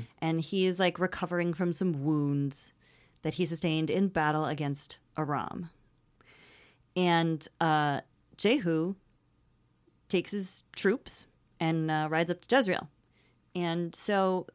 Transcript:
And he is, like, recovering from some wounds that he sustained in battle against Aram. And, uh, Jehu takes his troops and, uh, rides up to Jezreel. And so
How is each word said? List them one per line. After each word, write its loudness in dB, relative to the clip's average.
And -2
he -2
is, 0
like, 2
recovering -2
from -2
some -2
wounds 0
that -4
he 0
sustained 0
in 2
battle 0
against -4
Aram. -4
And, 2
uh, 2
Jehu 2
takes 0
his -8
troops 0
and, 0
uh, 0
rides 2
up -4
to 2
Jezreel. 2
And -2
so 2